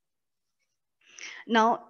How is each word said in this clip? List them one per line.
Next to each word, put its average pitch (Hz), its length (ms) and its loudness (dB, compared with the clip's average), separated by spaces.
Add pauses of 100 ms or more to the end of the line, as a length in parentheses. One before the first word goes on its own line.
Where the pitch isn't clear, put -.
(1500)
Now, 226 440 2